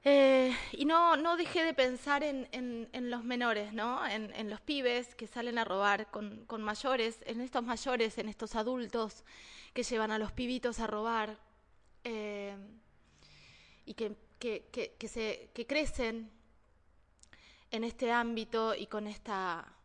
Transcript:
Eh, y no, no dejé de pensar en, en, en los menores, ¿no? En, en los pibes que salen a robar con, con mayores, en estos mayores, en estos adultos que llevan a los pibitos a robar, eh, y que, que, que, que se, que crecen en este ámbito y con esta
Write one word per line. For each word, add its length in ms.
Eh, 520
y 120
no, 300
no 220
dejé 260
de 100
pensar 500
en, 280
en, 400
en 180
los 140
menores, 500
¿no? 320
En, 300
en 140
los 120
pibes 540
que 100
salen 320
a 60
robar 480
con, 340
con 180
mayores, 640
en 160
estos 220
mayores, 540
en 120
estos 260
adultos 680
que 100
llevan 280
a 80
los 120
pibitos 480
a 80
robar, 520
eh, 520
y 100
que, 220
que, 320
que, 220
que 140
se, 460
que 140
crecen 640
en 120
este 280
ámbito 640
y 140
con 200
esta 760